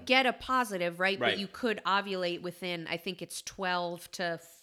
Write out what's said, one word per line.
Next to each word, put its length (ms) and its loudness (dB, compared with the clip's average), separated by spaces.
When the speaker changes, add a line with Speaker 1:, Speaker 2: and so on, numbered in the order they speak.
Speaker 1:
get 220 6
a 60 4
positive, 680 0
right? 220 2
Speaker 2:
Right. 140 4
Speaker 1:
But 40 0
you 80 -4
could 400 -2
ovulate 560 0
within, 460 -6
I 80 0
think 260 -8
it's 200 -8
twelve 680 -2
to 260 -2